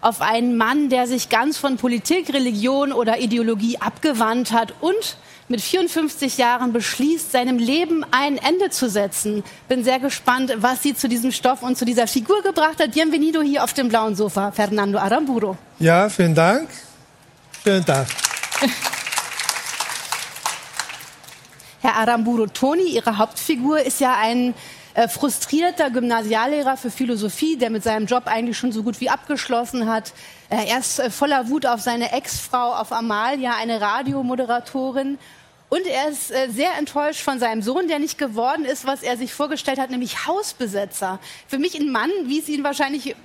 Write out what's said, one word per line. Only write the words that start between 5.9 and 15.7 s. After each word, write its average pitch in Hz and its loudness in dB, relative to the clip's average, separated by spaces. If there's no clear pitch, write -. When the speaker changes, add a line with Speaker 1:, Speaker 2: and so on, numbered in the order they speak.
Speaker 1:
Jahren 247 2
beschließt, 285 0
seinem 247 2
Leben 311 2
ein 277 2
Ende 349 2
zu - 0
setzen. 208 0
Bin 254 0
sehr 254 4
gespannt, 254 0
was 247 2
Sie 285 2
zu - -2
diesem 233 0
Stoff 254 2
und 247 0
zu - -2
dieser 233 4
Figur 349 2
gebracht 320 2
hat. 302 2
Bienvenido 311 2
hier 285 2
auf - -4
dem 254 0
blauen 220 2
Sofa, 202 0
Fernando 202 0
Aramburu. 214 0